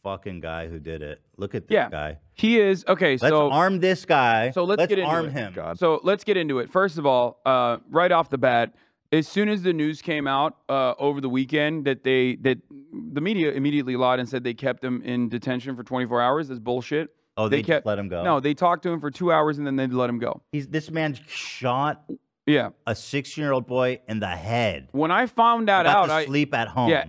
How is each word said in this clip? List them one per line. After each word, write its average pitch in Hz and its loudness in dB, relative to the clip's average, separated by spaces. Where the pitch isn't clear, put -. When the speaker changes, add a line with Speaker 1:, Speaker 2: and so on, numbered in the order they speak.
Speaker 1:
fucking 95 -10
guy 82 -8
who 82 -12
did 80 -10
it. 73 -14
Look 98 -8
at 127 -8
this 214 -2
Speaker 2:
Yeah. 139 2
Speaker 1:
guy. 76 -8
Speaker 2:
He 226 2
is, 196 2
okay, 185 2
Speaker 1:
Let's 123 0
Speaker 2:
so 151 4
Speaker 1:
arm 180 2
this 185 0
guy. 123 4
Speaker 2:
So 175 -2
let's 196 2
Speaker 1:
Let's 175 2
Speaker 2:
get 196 2
into 165 0
Speaker 1:
arm 160 0
Speaker 2:
it. 139 -8
Speaker 1:
him. 107 -6
Speaker 3:
God. 85 -8
Speaker 2:
So 165 2
let's 196 0
get 202 0
into 147 0
it. 117 -4
First 185 0
of 147 -2
all, 123 2
uh, 123 2
right 175 4
off 165 2
the 139 -2
bat, 120 2
as 156 2
soon 208 0
as 208 -2
the 180 0
news 151 -4
came 151 -4
out, 139 0
uh, 131 2
over 143 0
the 135 -2
weekend 147 0
that 135 -2
they, 127 2
that 123 0
the 143 -4
media 170 0
immediately 139 -2
lied 127 2
and 123 -4
said 127 -6
they 120 -4
kept 123 -4
him 127 -4
in 123 -2
detention 123 -6
for 120 -12
twenty-four 120 -2
hours. 139 2
That's 127 -10
bullshit. 123 -2
Speaker 1:
Oh, 110 2
they 135 2
just 147 -4
Speaker 2:
kept 151 2
Speaker 1:
let 104 0
him 101 -6
go? 87 -4
Speaker 2:
No, 160 2
they 147 0
talked 175 0
to 180 -4
him 170 -2
for 147 -6
two 175 -2
hours 156 2
and 143 -6
then 135 -2
they 131 0
let 123 0
him 120 -4
go. 120 -6
Speaker 1:
He's, 143 -6
this 151 -6
man 156 -4
shot - -4
Speaker 2:
Yeah. 131 4
Speaker 1:
a 117 0
sixteen-year-old 139 -4
boy 127 0
in 110 -6
the 101 -2
head. 90 -4
Speaker 2:
When 156 0
I 220 2
found 233 2
that 196 6
Speaker 1:
About 196 6
Speaker 2:
out, - 4
Speaker 1:
to 156 0
Speaker 2:
I 156 0
Speaker 1:
sleep 143 0
at 117 -2
home. 120 0
Speaker 2:
Yeah, 151 2